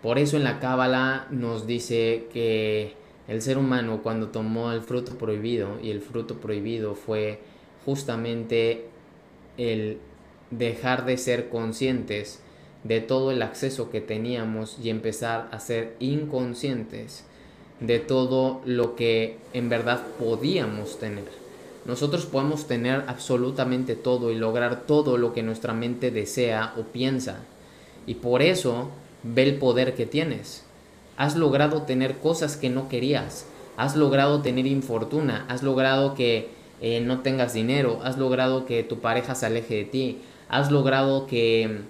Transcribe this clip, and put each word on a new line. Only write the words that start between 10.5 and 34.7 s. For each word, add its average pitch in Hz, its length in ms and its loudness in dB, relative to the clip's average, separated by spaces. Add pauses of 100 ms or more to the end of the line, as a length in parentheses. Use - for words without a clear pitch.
dejar 120 560 -2
de 127 100 2
ser 120 320 0
conscientes 113 920 -4 (440)
de 113 160 2
todo 131 320 2
el 123 100 2
acceso 127 480 -4
que 110 100 -2
teníamos 110 840 -4
y 113 80 -2
empezar 113 600 -4
a 110 60 -10
ser 113 420 -4
inconscientes 127 1200 -4 (560)
de 117 180 4
todo 131 680 2
lo 120 280 2
que 113 440 2 (140)
en 120 160 -2
verdad 120 340 2 (160)
podíamos 113 800 0
tener. 104 260 -6 (640)
Nosotros 143 380 -2
podemos 147 420 -2
tener 127 420 0
absolutamente 127 840 0
todo 120 360 0
y 113 60 0
lograr 120 500 0
todo 147 320 4
lo 120 160 2
que 120 80 -2
nuestra 113 320 -4
mente 120 360 -2
desea 113 680 0
o 110 60 -4
piensa. 123 560 -2 (680)
Y 117 80 -4
por 120 260 2
eso 143 500 2 (320)
ve 117 200 2
el 139 140 4
poder 127 380 2
que 117 120 -2
tienes. 143 580 -4 (540)
Has 147 180 0
logrado 151 460 4
tener 131 360 0
cosas 156 380 0
que 127 140 0
no 131 180 -2
querías. 123 580 -2 (300)
Has 139 200 0
logrado 143 440 6
tener 131 260 2
infortuna. 131 840 0